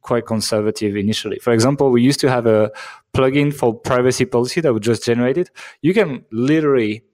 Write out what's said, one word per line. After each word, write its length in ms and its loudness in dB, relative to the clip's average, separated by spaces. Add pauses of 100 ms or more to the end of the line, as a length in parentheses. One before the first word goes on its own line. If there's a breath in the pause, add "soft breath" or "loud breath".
quite 260 -2
conservative 680 -2
initially. 420 -4
For 140 0
example, 380 2
we 120 4
used 180 2
to 100 2
have 160 0
a 260 4 (420 loud breath)
plugin 400 2
for 240 -2
privacy 460 0
policy 380 -2
that 100 2
would 100 -2
just 220 -2
generate 340 0
it. 120 -6 (320 loud breath)
You 120 2
can 380 -2
literally 800 0